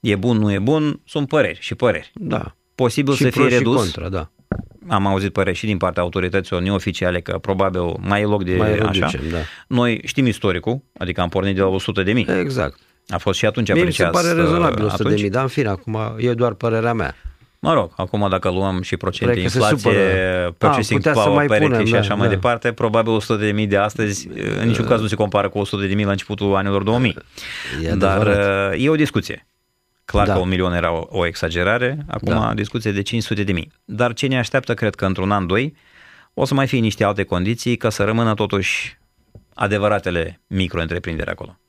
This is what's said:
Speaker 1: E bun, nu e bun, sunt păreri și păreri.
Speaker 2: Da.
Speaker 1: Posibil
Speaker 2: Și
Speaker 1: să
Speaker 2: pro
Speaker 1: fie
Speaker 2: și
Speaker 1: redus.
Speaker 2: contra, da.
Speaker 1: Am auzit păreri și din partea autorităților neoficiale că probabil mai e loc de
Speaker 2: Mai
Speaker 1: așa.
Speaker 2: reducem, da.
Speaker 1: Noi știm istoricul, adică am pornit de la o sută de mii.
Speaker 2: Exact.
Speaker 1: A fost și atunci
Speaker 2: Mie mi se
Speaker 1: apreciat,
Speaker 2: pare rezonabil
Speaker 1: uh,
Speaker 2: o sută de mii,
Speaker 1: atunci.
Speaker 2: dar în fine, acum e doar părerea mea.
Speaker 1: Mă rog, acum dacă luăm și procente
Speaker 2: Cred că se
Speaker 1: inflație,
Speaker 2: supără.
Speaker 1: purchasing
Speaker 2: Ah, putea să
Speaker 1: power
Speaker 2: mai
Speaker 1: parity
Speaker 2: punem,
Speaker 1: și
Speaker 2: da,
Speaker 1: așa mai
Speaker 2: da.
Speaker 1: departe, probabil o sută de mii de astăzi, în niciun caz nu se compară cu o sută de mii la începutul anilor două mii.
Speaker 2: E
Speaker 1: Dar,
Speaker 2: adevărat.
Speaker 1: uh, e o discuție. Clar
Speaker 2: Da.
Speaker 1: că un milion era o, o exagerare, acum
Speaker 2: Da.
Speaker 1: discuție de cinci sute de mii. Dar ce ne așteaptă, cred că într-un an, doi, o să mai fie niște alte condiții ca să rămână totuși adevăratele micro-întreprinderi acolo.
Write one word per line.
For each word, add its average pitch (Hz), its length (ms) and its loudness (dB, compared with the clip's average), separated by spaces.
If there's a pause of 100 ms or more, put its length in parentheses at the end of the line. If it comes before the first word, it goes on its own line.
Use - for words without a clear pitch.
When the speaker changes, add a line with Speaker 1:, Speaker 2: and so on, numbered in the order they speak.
Speaker 1:
E 104 120 4
bun, 113 220 2
nu 107 140 4
e 98 60 0
bun, 147 460 0
sunt 143 240 -4
păreri 123 320 0
și - 140 -8
păreri. 104 400 0
Speaker 2:
Da. - 400 -6 (200)
Speaker 1:
Posibil 135 400 2
Speaker 2:
Și 131 80 2
Speaker 1:
să 131 60 4
Speaker 2:
pro 123 120 0
Speaker 1:
fie 127 100 6
Speaker 2:
și 123 60 4
Speaker 1:
redus. 117 200 4
Speaker 2:
contra, 90 320 -2
da. 87 220 -6 (580)
Speaker 1:
Am 101 180 0
auzit 98 260 0
păreri 92 240 0
și - 100 -6
din 104 100 0
partea 90 260 0
autorităților 90 600 -2
neoficiale 90 580 0
că 90 180 -6
probabil 95 440 0 (180)
mai 98 200 0
e 104 40 0
loc 104 200 0
de 92 120 0
Speaker 2:
Mai 92 160 2
Speaker 1:
așa. 104 180 2
Speaker 2:
reducem, 90 300 0 (100)
da. 85 80 -4 (300)
Speaker 1:
Noi 120 360 0
știm 135 220 0
istoricul, 107 540 -2 (180)
adică 87 220 -4
am 87 80 2
pornit 98 260 0
de 95 60 0
la 98 60 4
o 95 120 2
sută 95 240 -2
de 95 100 2
mii. 120 140 2 (140)
Speaker 2:
Exact. 123 380 -2 (300)
Speaker 1:
A 92 100 -4
fost 98 200 -2
și - 80 0
atunci 104 260 0
Speaker 2:
Mie 170 120 4
mi 175 80 0
se - 120 0
Speaker 1:
apreciat, 170 300 0
Speaker 2:
pare 165 80 2
rezonabil 160 420 2
Speaker 1:
uh, 101 80 0
Speaker 2:
o 95 40 -4
sută 110 60 -2
de 113 60 0
mii, 107 80 2
Speaker 1:
atunci. 101 160 0
Speaker 2:
dar 123 100 0
în 135 60 -2
fine, 127 200 -2
acum 104 300 -4 (200)
e 120 160 2
doar 117 180 0
părerea 113 400 0
mea. 90 220 -2 (440)
Speaker 1:
Mă 160 140 0
rog, 110 240 0
acum 101 340 -2
dacă 92 200 0
luăm 92 320 0
și - 140 -4
procente 117 360 0
Speaker 2:
Cred 95 120 0
că 95 60 0
se 120 80 0
Speaker 1:
inflație, 107 320 4
Speaker 2:
supără. 92 680 2
Speaker 1:
purchasing 131 420 2
Speaker 2:
Ah, 95 60 -6
putea 156 60 2
să 120 60 4 (100)
Speaker 1:
power 101 80 4
Speaker 2:
mai 147 100 4
Speaker 1:
parity 110 240 4
Speaker 2:
punem, 113 160 2
Speaker 1:
și 113 60 2
Speaker 2:
da, 110 60 4
Speaker 1:
așa 101 160 0
mai 101 140 2
Speaker 2:
da. 104 60 4
Speaker 1:
departe, 117 380 0
probabil 113 400 2
o 110 80 2
sută 104 240 0
de 104 80 2
mii 107 140 0
de 101 100 2
astăzi, 104 520 0 (320)
în 113 60 0
niciun 113 200 2
caz 117 140 4
nu 110 60 -2
se 104 80 0
compară 101 340 2
cu 104 100 -4
o 101 60 2
sută 98 200 -2
de 139 100 0
mii 208 100 2
la 196 60 0
începutul 202 440 0
anilor 98 280 0
două 110 160 2
mii. 127 180 0 (680)
Speaker 2:
E - 120 0
Speaker 1:
Dar, 98 260 2
Speaker 2:
adevărat. 101 540 2
Speaker 1:
uh, 80 100 0
e 143 60 4
o 156 60 2
discuție. - 500 -2 (600)
Clar 104 200 2
Speaker 2:
Da. 104 60 0
Speaker 1:
că 95 60 2
un 90 100 0
milion 92 240 0
era 85 200 0
o, 82 160 -4
o 87 180 -2
exagerare, 104 840 -2
acum - 240 -6
Speaker 2:
Da. 110 220 0
Speaker 1:
discuție 107 380 -4
de 98 100 -2
cinci 113 200 -4
sute 104 200 -4
de 98 100 -2
mii. 85 200 -4 (120)
Dar 120 280 -2
ce 139 140 -4
ne 131 120 0
așteaptă, - 360 -2
cred 107 200 -2
că - 120 -4
într-un 95 240 -2
an, 101 160 0
doi, 117 280 0 (600)
o - 100 0
să 135 100 0
mai 135 120 2
fie 127 120 0
niște 110 260 2
alte 101 180 0
condiții 107 540 -2
ca 113 140 -2
să 104 140 -2
rămână 110 300 2
totuși 101 640 -2 (560)
adevăratele 98 920 0
micro-întreprinderi 85 840 -2
acolo. - 280 -12 (100)